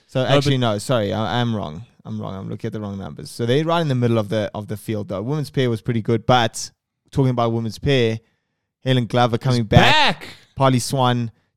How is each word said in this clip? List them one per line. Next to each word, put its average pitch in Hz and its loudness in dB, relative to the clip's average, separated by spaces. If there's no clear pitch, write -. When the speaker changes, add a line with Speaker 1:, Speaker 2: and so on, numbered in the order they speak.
Speaker 1:
So 131 -2
Speaker 2:
No, 117 0
Speaker 1:
actually, 139 4
Speaker 2:
but 120 2
Speaker 1:
no, 104 -2
sorry, 104 0
I, 107 -2
I'm 117 0
wrong. 90 -8
I'm 113 -10
wrong. 101 -8
I'm 101 -10
looking 110 -8
at 110 -8
the 110 -8
wrong 101 -8
numbers. 87 -14
So 120 -6
they're 135 2
right 165 0
in 160 0
the 135 0
middle 120 2
of 101 -2
the, 107 -2
of 104 -10
the 107 -8
field, 104 -6
though. 98 -4
Women's 143 -4
pair 127 0
was 113 -2
pretty 117 -2
good, 113 -2
but 123 2
talking 135 2
about 117 0
women's 113 -4
pair, 120 2
Helen 127 2
Glover 120 2
coming 123 0
Speaker 2:
She's 107 -4
Speaker 1:
back. 247 4
Speaker 2:
back! - -16
Speaker 1:
Polly 131 4
Swan, 123 0